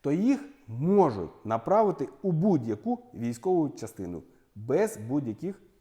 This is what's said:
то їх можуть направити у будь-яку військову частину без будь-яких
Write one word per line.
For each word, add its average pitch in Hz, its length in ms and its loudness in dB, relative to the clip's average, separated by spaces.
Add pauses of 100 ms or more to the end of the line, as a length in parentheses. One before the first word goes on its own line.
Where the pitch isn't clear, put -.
то 143 120 0
їх 226 280 2 (280)
можуть 123 760 2
направити 165 640 0 (140)
у 190 100 0
будь-яку 160 680 0 (160)
військову 147 540 -2
частину 90 540 -10 (320)
без 147 420 -2
будь-яких 123 680 -6 (180)